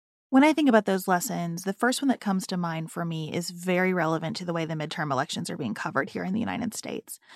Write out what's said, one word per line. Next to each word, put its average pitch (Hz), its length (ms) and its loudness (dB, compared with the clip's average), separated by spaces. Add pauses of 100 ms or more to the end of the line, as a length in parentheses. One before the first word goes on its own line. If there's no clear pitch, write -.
(300)
When 262 140 8
I 311 80 8
think 302 160 4
about 220 160 8
those 190 240 2
lessons, 175 540 0
the 196 100 -2
first 247 300 0
one 277 60 2
that 247 120 2
comes 190 280 0
to 190 80 -4
mind 160 340 -4
for 170 140 -6
me 160 280 -4
is 175 180 -4
very 180 420 2
relevant 160 440 0
to 180 80 -10
the 175 80 -4
way 165 120 -2
the 160 100 -4
midterm 151 380 -4
elections 135 380 -2
are 165 60 -6
being 127 180 -4
covered - 360 -2
here - 140 -6
in 185 100 -2
the 220 60 -2
United - 340 -4
States. - 440 -10 (180)